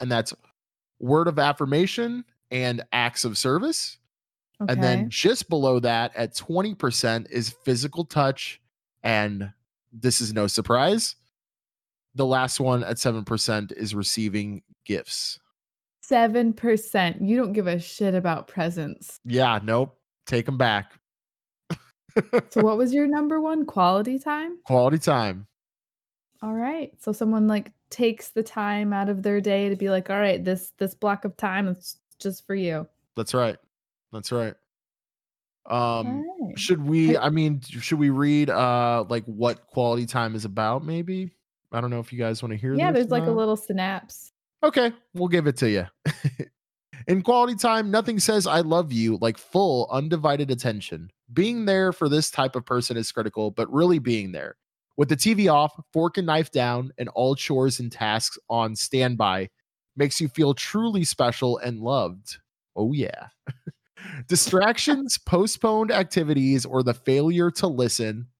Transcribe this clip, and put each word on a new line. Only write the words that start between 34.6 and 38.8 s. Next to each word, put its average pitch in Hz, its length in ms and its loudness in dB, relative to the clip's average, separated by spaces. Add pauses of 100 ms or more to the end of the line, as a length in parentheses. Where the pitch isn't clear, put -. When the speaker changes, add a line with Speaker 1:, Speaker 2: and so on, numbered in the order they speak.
Speaker 1:
Um, - 60 -6 (340)
Speaker 2:
All 277 180 -4 (160)
right. 208 160 -8
Speaker 1:
should 175 260 0
we, 160 300 4
Speaker 2:
Hey 160 40 4
Speaker 1:
I 143 140 0
mean, 151 300 0
should 123 380 -4
we 147 120 4
read, 143 400 2
uh, 120 580 2